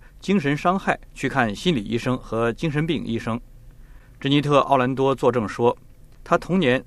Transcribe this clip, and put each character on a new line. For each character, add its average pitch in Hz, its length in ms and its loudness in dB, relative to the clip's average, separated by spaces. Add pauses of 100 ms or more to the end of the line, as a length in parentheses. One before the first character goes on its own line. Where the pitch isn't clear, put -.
(200)
精 196 200 0
神 143 160 0
伤 180 240 0
害 - 180 -2 (160)
去 - 140 -6
看 120 260 0
心 170 220 -2
理 104 80 -2
医 107 140 -4
生 123 200 -2
和 117 360 -2
精 160 180 -4
神 151 160 -2
病 151 160 -2
医 113 160 -4
生。 117 200 -6 (800)
珍 139 120 -2
妮 143 80 4
特· 147 220 4
奥 139 160 2
兰 127 160 2
多 135 200 2
作 127 180 2
证 117 160 0
说， 113 280 0 (480)
她 170 140 2
童 175 220 -2
年 135 280 2